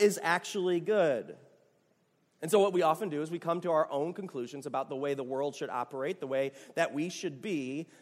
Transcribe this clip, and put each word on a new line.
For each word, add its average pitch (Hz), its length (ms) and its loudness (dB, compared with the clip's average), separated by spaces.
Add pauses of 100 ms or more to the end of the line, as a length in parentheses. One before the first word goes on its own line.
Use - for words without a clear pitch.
is 202 200 6
actually 175 580 2
good." 160 540 2 (1080)
And 160 80 -4
so 208 80 8
what 196 160 6
we 175 80 4
often 160 260 4
do 147 140 -2
is 160 80 -6
we 175 80 -4
come 170 240 -2
to 175 80 0
our 156 200 4
own 147 220 -2
conclusions 139 540 -8
about 135 240 -4
the 139 60 -4
way 143 180 0
the 135 100 -4
world 135 320 -2
should 139 140 -6
operate, 135 500 -4
the 143 60 -8
way 135 260 0 (220)
that 160 180 0
we 151 160 -2
should 160 320 -8
be, 151 460 -4 (160)